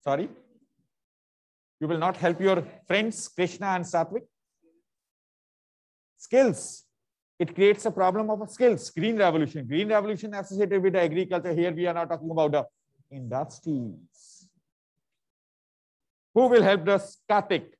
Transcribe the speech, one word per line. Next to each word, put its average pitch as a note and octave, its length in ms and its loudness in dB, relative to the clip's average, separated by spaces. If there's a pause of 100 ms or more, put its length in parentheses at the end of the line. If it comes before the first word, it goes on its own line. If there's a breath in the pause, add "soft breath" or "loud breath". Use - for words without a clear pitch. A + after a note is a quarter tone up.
Sorry? C#3+ 260 -2 (1500)
You D#3 80 -4
will E3 100 -2
not F3 180 -2
help E3+ 240 0
your F#3 240 2 (220)
friends, G#3+ 420 -2
Krishna F3+ 380 -4
and F3+ 180 -2
Satvik? F3 380 -4 (1900)
Skills. - 680 0 (540)
It E3+ 160 -4
creates G3+ 300 4
a A3 60 0
problem G3 400 0
of G#3 200 -6
skills. A#3 400 2
Green A3 280 -2
Revolution. D#3 480 0
Green D#3+ 220 -2
Revolution G#3+ 460 -2
associated G3 480 -2
with F#3 140 2
agriculture. F3 560 -2
Here E3+ 200 0
we E3+ 140 -4
are F3 60 -2
not E3 160 -4
talking E3 220 -8
about D#3 220 0
the D3 120 0 (460)
industries. B2+ 1400 -10 (1900)
Who B3 120 6
will A#3+ 160 8
help F#3+ 260 4
us? - 300 0 (100)
Karthik. G3+ 380 0 (140)